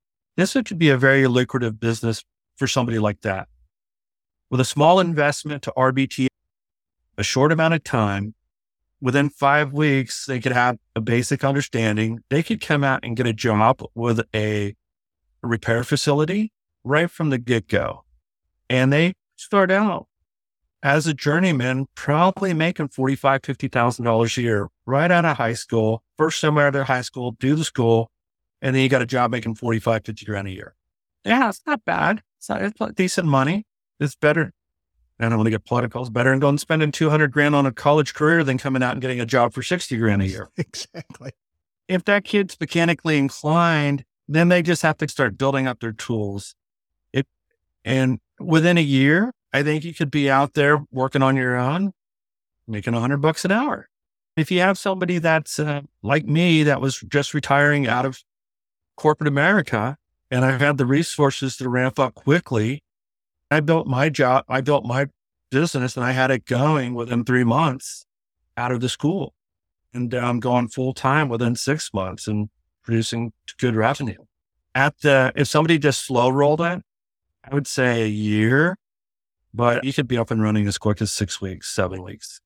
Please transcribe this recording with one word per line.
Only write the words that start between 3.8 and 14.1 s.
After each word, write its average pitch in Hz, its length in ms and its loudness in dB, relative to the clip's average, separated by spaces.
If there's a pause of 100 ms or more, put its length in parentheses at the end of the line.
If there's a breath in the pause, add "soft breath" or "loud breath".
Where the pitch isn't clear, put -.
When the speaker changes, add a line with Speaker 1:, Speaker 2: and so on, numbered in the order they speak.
Speaker 1:
With 127 100 2
a 123 40 4
small 165 360 4
investment 151 640 -2
to - 120 -8
R 131 140 4
B 131 160 0
T, 131 220 -2 (880)
a 104 60 -2
short 143 300 2
amount 160 220 2
of 156 100 -4
time, 104 500 -2 (680)
within 143 280 2
five 143 440 0
weeks, 139 540 -2
they 127 140 -6
could 123 120 -2
have 123 260 2 (160)
a 113 60 -4
basic 120 440 -2
understanding. 113 840 -2
They 151 140 0
could 220 180 -4
come 147 220 -2
out 135 220 0
and 117 120 -8
get 120 100 0
a 117 60 0
job 110 500 2 (120)
with 117 260 -2 (140)